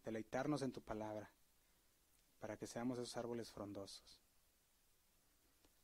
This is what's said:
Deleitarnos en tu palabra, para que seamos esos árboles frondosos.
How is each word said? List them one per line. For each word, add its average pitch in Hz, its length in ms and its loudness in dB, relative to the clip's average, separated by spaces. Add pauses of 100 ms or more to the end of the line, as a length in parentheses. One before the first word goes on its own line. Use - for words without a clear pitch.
Deleitarnos 127 600 4
en 127 80 4
tu 110 100 -4
palabra, 107 500 -2 (1080)
para 107 180 -2
que 107 100 -4
seamos 120 300 0
esos 120 180 -2
árboles 117 360 -2
frondosos. 101 680 -8 (1600)